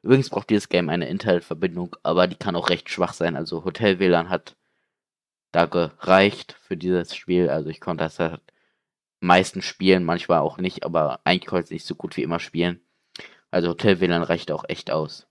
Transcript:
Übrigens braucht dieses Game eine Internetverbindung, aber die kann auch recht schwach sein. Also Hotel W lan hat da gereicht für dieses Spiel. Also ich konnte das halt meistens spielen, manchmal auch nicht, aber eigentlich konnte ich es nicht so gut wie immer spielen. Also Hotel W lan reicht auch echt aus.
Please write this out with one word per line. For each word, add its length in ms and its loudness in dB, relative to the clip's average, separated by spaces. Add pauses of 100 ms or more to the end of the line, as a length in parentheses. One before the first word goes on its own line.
Übrigens 260 4
braucht 220 -6
dieses 180 2
Game 220 0
eine 180 -2
Internetverbindung, 920 -2
aber 240 2
die 100 -10
kann 200 -4
auch 120 -2
recht 220 -2
schwach 240 -2
sein. 220 -2
Also 280 -8
Hotel 340 0
W 100 2
lan 200 4
hat 280 -6 (960)
da 120 4
gereicht 960 2
für 160 -8
dieses 400 -2
Spiel. 320 2
Also 220 -2
ich 100 -14
konnte 240 -4
das 140 -8
halt 240 -4 (800)
meistens 440 2
spielen, 400 2
manchmal 360 0
auch 180 -2
nicht, 260 -6
aber 400 -2
eigentlich 220 2
konnte 160 -2
ich 60 -10
es 20 -20
nicht 160 -12
so 80 -8
gut 240 -10
wie 40 -2
immer 180 -4
spielen. 420 -2 (680)
Also 200 0
Hotel 300 2
W 60 2
lan 160 0
reicht 300 -4
auch 160 -6
echt 220 -10
aus. 400 -4